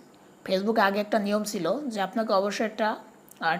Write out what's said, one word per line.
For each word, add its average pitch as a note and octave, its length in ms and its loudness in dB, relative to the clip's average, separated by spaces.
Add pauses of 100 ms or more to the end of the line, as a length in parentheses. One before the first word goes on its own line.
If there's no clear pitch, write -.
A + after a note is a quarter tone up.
(460)
Facebook-এ G3+ 340 2
আগে G3+ 200 4
একটা G#3 180 0
নিয়ম G#3 260 0
ছিল F#3 280 -2 (140)
যে G#3+ 140 -4
আপনাকে A3 320 -2
অবশ্যই G3+ 340 2
একটা, G#3+ 300 0 (440)
আহ, E3 200 2